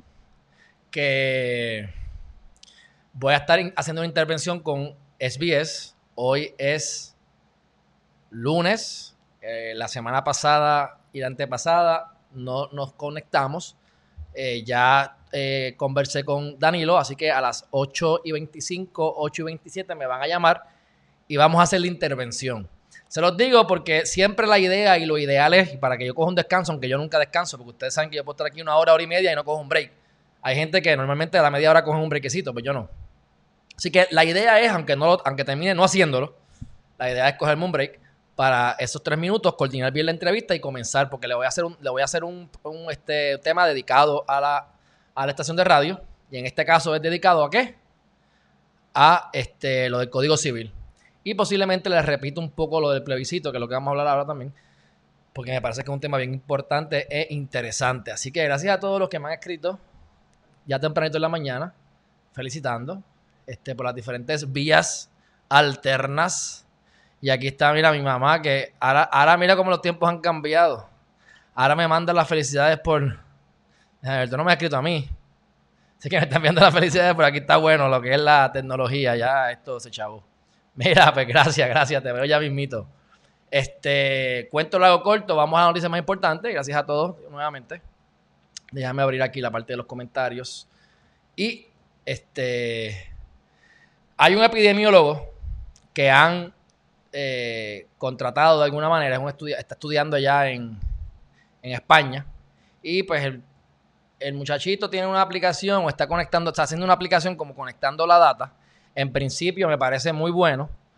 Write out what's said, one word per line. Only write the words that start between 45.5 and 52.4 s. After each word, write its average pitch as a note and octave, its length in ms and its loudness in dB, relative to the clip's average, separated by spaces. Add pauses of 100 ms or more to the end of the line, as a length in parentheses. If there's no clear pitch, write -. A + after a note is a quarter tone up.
de F3+ 80 4
radio, E3+ 360 4 (300)
y C3+ 60 -14
en B2 80 -10
este D3+ 220 -4
caso D#3+ 280 4
es D#3+ 60 0
dedicado E3+ 420 4
¿a C#3+ 80 0
qué? A#3+ 260 0 (1160)
A, D#3+ 380 4
este, C3 560 -4
lo B2 100 -2
del B2 120 -4
Código D3 260 0
Civil. A#2 340 -6 (540)
Y G3+ 100 -6
posiblemente F#3+ 540 -2
les E3+ 160 2
repito C#3+ 380 -4